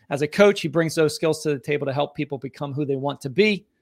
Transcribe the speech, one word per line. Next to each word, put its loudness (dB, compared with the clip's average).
As -4
a 2
coach, 4
he -4
brings 0
those 2
skills -2
to -2
the -2
table -4
to -2
help -4
people -6
become -10
who -4
they 0
want -6
to -8
be. 0